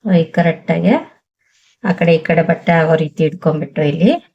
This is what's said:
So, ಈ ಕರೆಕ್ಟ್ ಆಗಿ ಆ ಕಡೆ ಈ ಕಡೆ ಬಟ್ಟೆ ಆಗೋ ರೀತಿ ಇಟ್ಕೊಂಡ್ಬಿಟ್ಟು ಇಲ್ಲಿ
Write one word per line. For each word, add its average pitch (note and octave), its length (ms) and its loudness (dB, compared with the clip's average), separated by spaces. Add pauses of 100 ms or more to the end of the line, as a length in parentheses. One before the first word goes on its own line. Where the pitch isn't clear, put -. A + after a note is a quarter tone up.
So, A3 60 -6 (140)
ಈ - 20 2 (140)
ಕರೆಕ್ಟ್ E3 380 -2
ಆಗಿ F3 180 2 (920)
ಆ F#3 100 0
ಕಡೆ E3+ 200 2
ಈ D#3+ 100 -4
ಕಡೆ E3 220 2
ಬಟ್ಟೆ E3+ 300 -2
ಆಗೋ D#3+ 140 2 (100)
ರೀತಿ D3+ 240 -6
ಇಟ್ಕೊಂಡ್ಬಿಟ್ಟು D3+ 540 -4 (100)
ಇಲ್ಲಿ F#3 200 2 (220)